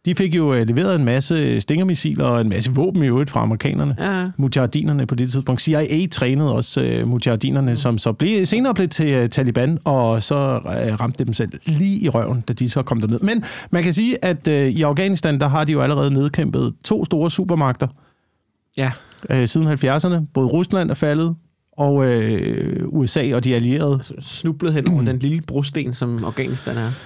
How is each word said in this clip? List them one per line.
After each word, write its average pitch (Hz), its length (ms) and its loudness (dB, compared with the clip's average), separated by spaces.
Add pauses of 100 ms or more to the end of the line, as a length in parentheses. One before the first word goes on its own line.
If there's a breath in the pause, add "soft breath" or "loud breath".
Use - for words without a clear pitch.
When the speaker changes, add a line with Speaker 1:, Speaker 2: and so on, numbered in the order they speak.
Speaker 1:
De 175 100 2
fik 185 200 2
jo, 151 200 2
øh, 117 140 2
leveret 180 280 2
en 143 80 2
masse 131 560 0
Stinger-missiler 156 640 0
og 120 160 2
en 110 80 2
masse 110 260 0
våben 180 280 2
i 139 40 4
øvrigt 135 240 2
fra 113 120 0
amerikanerne. 113 560 0
Speaker 2:
Ja, 185 220 -2
ja. 180 160 -4
Speaker 1:
Mujahedinerne 139 720 0
på 127 80 -4
det 123 160 -2
tidspunkt. 131 320 -2
C - 60 -2
I 156 60 2
A 156 320 0
trænede 135 460 0
også, 120 300 -2
øh, 117 260 0
mujahedinerne, 123 640 0
Speaker 2:
Mm. 117 60 0
Speaker 1:
som 120 220 0
så 113 140 0
blev, 185 340 0
senere 247 280 0
blev 180 140 0
til, 156 200 0
øh, 123 220 2
Taliban, 131 540 0
og 117 380 2
så, 147 140 -2 (300)
øh, 113 340 -2
ramte 120 240 -2
dem 113 100 -2
selv 110 180 -2 (120)
lige 190 360 0
i 190 80 0
røven, 117 320 0
da 120 120 -4
de 117 180 -2
så 135 120 -2
kom 117 180 -2
derned. 110 200 0
Men 214 240 0 (260 loud breath)
man 175 120 0
kan 175 100 2
sige, 220 320 0
at, 170 240 -2
øh, 139 200 4
i 156 140 0
Afghanistan, 151 580 0
der 147 80 2
har 151 160 2
de 151 80 0
jo 139 80 2
allerede 143 300 2
nedkæmpet 139 640 0 (100)
to 214 200 0
store 165 260 0
supermagter. 156 580 0 (880 soft breath)
Speaker 2:
Ja. 131 140 0 (400 loud breath)
Speaker 1:
Øh, 127 180 2
siden 160 180 2
halvfjerdserne. 151 680 2
Både 131 140 2
Rusland 180 420 0
er - 40 -2
faldet, 160 420 0 (360)
og, 143 340 2
øh, 110 800 0
U 135 180 0
S - 100 -2
A 139 180 0
og 120 100 0
de 127 100 2
allierede. 139 400 2
Speaker 2:
Altså, - 260 -6
snublet 165 540 -4
hen 151 140 0
over 165 120 2
Speaker 1:
Mm. 117 60 2
Speaker 2:
den 117 120 0
lille 147 220 0
brosten, 139 540 -4
som 120 300 -4
Afghanistan 127 520 -6
er. 117 140 -4 (160 loud breath)